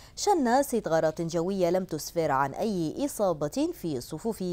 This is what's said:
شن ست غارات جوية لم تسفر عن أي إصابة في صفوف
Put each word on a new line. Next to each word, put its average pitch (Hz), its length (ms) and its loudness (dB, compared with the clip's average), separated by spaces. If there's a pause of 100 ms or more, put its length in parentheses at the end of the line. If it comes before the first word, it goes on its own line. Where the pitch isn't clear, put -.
(160)
شن 285 460 4
ست 220 260 -2
غارات 160 340 2
جوية 175 480 0
لم 190 140 2
تسفر 160 460 -2
عن 135 240 2
أي 190 500 -2
إصابة 202 680 -2
في 143 280 -6
صفوف 185 520 -6